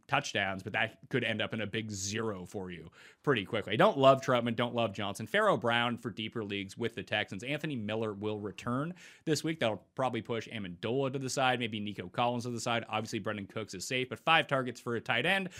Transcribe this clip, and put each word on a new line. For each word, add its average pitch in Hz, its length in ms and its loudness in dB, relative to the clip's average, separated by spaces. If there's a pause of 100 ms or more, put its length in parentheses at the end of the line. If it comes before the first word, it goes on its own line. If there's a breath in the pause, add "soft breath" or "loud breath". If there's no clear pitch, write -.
touchdowns, 98 560 0
but 104 100 -6
that 110 240 -2 (120)
could 123 140 0
end 107 180 -2
up 104 120 -2
in 110 80 -4
a 104 60 -2
big 110 240 -4
zero 98 540 -4
for 92 260 -8
you 82 180 -12 (340 loud breath)
pretty 117 220 2
quickly. 104 320 -2
Don't 175 200 6
love 135 240 8
Trautman, 120 340 2
don't 120 200 -2
love 117 180 0
Johnson. 101 340 -6
Pharaoh 202 300 4
Brown 120 400 2
for 123 120 -6
deeper 110 340 -6
leagues 101 340 -4
with 113 180 -4
the 98 80 -6
Texans. 104 400 -2
Anthony 147 320 -4
Miller 110 380 -2
will 107 260 -4
return 120 540 -4 (320 loud breath)
this 151 180 2
week. 160 160 -2
That'll 110 240 2 (120)
probably 120 260 0
push 113 280 -4
Amendola 113 640 -2
to 139 60 -4
the 131 100 -4
side, 127 300 4
maybe 113 200 -2
Nico 104 300 -6
Collins 120 340 0
to 120 60 -6
the 120 100 -4
side. 117 300 0
Obviously, 110 300 -2
Brendan 104 260 -4
Cooks 110 280 -8
is 90 120 -8
safe, 127 240 -2
but 117 100 -8
five 160 280 4
targets 127 340 0
for 120 140 -2
a 107 60 -2
tight 120 240 0
end 190 240 0 (100)